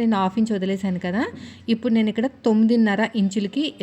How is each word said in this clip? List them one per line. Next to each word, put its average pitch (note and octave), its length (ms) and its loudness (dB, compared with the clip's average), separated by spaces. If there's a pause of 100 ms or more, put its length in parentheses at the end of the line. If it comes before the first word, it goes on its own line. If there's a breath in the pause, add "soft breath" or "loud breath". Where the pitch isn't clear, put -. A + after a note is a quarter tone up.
నేను A3+ 160 2
హాఫ్ F#3+ 220 0
ఇంచ్ A3 140 0
వదిలేశాను F#3+ 500 -2
కదా, F#3 180 -2 (520 loud breath)
ఇప్పుడు A3+ 220 -2
నేను A3 160 2
ఇక్కడ A3+ 160 -2 (180)
తొమ్మిదిన్నర A3 560 4 (180)
ఇంచులకి G3+ 440 -2 (200)